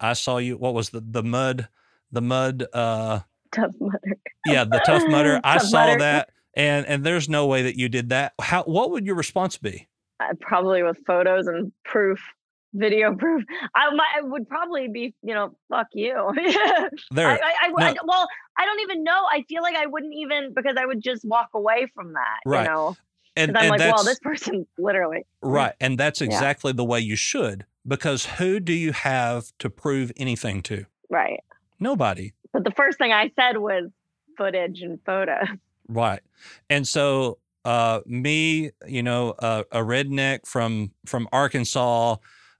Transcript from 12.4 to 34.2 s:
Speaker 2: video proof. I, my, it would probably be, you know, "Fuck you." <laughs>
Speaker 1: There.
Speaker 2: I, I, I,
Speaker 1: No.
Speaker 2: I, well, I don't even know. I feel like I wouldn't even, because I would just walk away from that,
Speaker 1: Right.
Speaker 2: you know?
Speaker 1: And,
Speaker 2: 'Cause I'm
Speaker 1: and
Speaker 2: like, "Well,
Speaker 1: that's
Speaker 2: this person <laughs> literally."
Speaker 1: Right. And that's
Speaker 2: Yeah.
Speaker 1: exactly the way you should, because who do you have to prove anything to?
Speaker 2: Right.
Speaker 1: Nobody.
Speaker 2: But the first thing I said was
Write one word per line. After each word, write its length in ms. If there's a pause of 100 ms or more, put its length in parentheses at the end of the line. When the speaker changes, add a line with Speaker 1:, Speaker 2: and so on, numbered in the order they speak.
Speaker 2:
video 420
proof. 280 (320)
I, 180
my, 120 (120)
it 100
would 220
probably 400
be, 320
you 140
know, 200 (140)
"Fuck 240
you." 420
<laughs> 760
Speaker 1:
There. 180
Speaker 2:
I, 60
I, 180 (100)
I, 60
Speaker 1:
No. 160
Speaker 2:
I, 180
well, 240 (300)
I 80
don't 160
even 220
know. 280
I 160
feel 140
like 140
I 100
wouldn't 280
even, 400
because 240
I 80
would 180
just 220
walk 280
away 400
from 200
that, 320
Speaker 1:
Right. 180
Speaker 2:
you 60
know? 260 (420)
Speaker 1:
And, 160
Speaker 2:
'Cause 100
I'm 100
Speaker 1:
and 80
Speaker 2:
like, 120
"Well, 100
Speaker 1:
that's 20
Speaker 2:
this 140
person 520
<laughs> 60
literally." 480 (160)
Speaker 1:
Right. 380
And 180
that's 240
Speaker 2:
Yeah. 60
Speaker 1:
exactly 460
the 120
way 140
you 160
should, 500 (220)
because 380
who 340
do 140
you 200
have 680
to 100
prove 480
anything 460
to? 220 (240)
Speaker 2:
Right. 300 (400)
Speaker 1:
Nobody. 540 (200)
Speaker 2:
But 100
the 80
first 260
thing 140
I 260
said 200
was 320 (480)